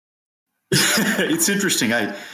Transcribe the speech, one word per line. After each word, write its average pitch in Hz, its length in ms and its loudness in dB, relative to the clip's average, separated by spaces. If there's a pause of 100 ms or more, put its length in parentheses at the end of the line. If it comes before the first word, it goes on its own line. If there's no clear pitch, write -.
(720)
It's - 720 2
interesting. 180 460 0
I, 107 200 -2 (200)